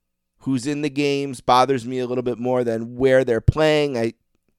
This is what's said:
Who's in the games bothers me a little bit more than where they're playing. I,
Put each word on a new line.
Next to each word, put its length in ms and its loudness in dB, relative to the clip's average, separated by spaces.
Who's 280 -4
in 140 -4
the 80 -2
games 540 -2
bothers 420 2
me 140 -6
a 80 -4
little 160 -4
bit 160 -4
more 260 -2
than 320 -6
where 260 4
they're 200 0
playing. 560 2
I, 160 -2